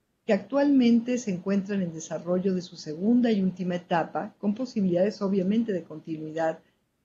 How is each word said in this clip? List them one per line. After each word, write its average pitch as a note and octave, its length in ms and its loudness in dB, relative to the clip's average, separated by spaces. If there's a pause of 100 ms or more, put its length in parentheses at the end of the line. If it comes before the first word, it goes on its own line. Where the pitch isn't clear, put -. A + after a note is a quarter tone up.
(260)
que F#3 80 2
actualmente B3 840 4
se G#3+ 140 -6
encuentran G3 500 -2
en E3 120 -4
desarrollo E3+ 600 -2
de F3+ 80 -2
su F3 140 -14
segunda A3 560 2
y G3+ 100 2
última F3+ 340 -2
etapa, F3 640 -4
con G3+ 160 0
posibilidades G3+ 680 0
obviamente G3+ 520 0
de E3+ 100 -4
continuidad D#3 760 -6 (460)